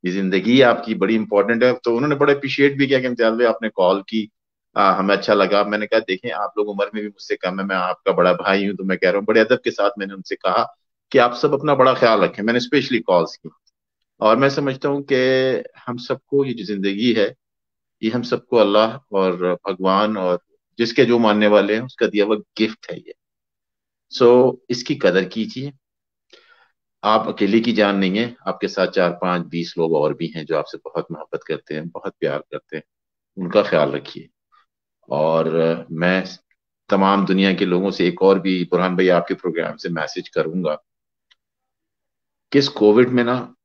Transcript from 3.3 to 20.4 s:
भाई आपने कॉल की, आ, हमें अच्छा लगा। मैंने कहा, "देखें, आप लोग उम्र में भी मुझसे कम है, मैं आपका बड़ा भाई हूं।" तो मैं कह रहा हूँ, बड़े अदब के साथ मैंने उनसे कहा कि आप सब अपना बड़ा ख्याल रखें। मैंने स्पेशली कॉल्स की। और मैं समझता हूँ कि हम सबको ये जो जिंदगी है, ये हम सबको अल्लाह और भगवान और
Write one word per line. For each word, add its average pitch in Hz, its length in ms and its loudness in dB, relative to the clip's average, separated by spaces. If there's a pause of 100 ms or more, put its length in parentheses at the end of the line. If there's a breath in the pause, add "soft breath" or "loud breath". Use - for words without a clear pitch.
भाई 120 120 2
आपने 113 240 0
कॉल 95 320 2
की, 107 280 -6 (480)
आ, 101 140 4
हमें 98 240 2
अच्छा 101 180 0
लगा। 101 300 2
मैंने 104 220 -2
कहा, 113 140 2
"देखें, 92 320 -6
आप 104 260 -6
लोग 104 120 -2
उम्र 101 260 -4
में 107 80 -6
भी 107 60 -10
मुझसे - 260 -8
कम 92 240 -6
है, 98 60 -4
मैं 98 100 -4
आपका 92 360 -2
बड़ा 90 220 4
भाई 98 320 0
हूं।" 98 100 -4
तो 95 80 -10
मैं 92 140 -2
कह 92 120 2
रहा 92 80 0
हूँ, 101 80 -4
बड़े 113 160 4
अदब 123 220 2
के 117 80 -2
साथ 101 180 0 (100)
मैंने 98 140 -8
उनसे 95 220 -12
कहा 101 420 -2 (340)
कि 143 60 4
आप 123 180 4
सब 147 180 0
अपना 143 220 0
बड़ा 131 180 4
ख्याल 117 260 4
रखें। 90 240 0
मैंने 117 160 2
स्पेशली 127 400 0
कॉल्स 85 360 0
की। - 140 -20 (680)
और 110 180 4
मैं 139 120 2
समझता 139 400 -4
हूँ 143 220 -4
कि 131 520 0 (240)
हम 120 100 -8
सबको 139 480 -2
ये 127 80 -6
जो 117 120 -10
जिंदगी 101 480 -2
है, 110 220 0 (680)
ये 110 60 0
हम 120 120 -4
सबको 120 360 -4
अल्लाह 107 580 0
और 90 440 -2 (100)
भगवान 98 480 0
और 90 220 -2 (380)